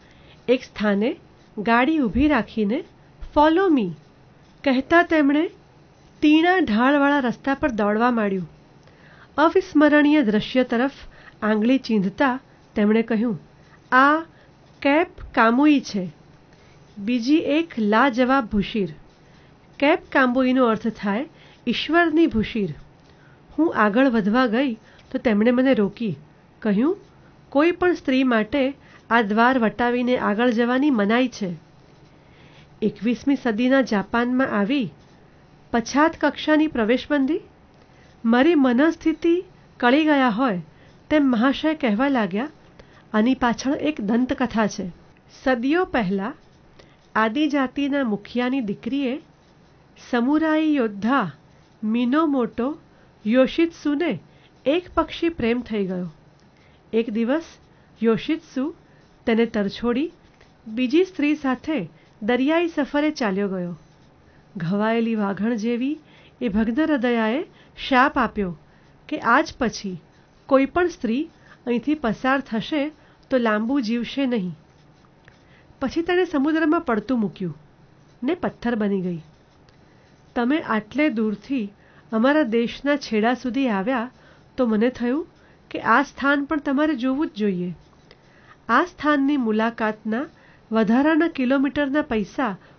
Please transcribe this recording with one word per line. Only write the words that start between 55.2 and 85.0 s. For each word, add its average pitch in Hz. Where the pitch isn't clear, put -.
પ્રેમ 240
થઈ 220
ગયો. 180
એક 233
દિવસ 233
યોશિત્સુ 269
તેને 226
તરછોડી 233
બીજી 247
સ્ત્રી 302
સાથે 262
દરિયાઈ 262
સફરે 302
ચાલ્યો 202
ગયો. 175
ઘવાયેલી 220
વાઘણ 202
જેવી 240
એ 247
ભગ્ન 220
હૃદયાએ 247
શાપ 269
આપ્યો 202
કે 302
આજ 277
પછી 196
કોઈ 269
પણ 349
સ્ત્રી 285
અહીંથી 240
પસાર 262
થશે 269
તો 262
લાંબુ 226
જીવશે 233
નહીં. 196
પછી 294
તેણે 359
સમુદ્રમાં 320
પડતું 233
મૂક્યું 180
ને 294
પથ્થર 240
બની 202
ગઈ. 175
તમે 254
આટલે 226
દૂરથી 220
અમારા 226
દેશના 233
છેડા 233
સુધી 254
આવ્યા 226
તો 262
મને 220
થયું 254